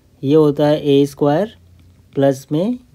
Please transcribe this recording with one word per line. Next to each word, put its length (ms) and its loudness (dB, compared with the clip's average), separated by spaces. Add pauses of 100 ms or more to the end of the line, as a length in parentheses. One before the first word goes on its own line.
(220)
ये 120 0
होता 320 2
है 140 0 (100)
a 160 4
square 480 -2 (600)
plus 380 -2
में 260 -4 (160)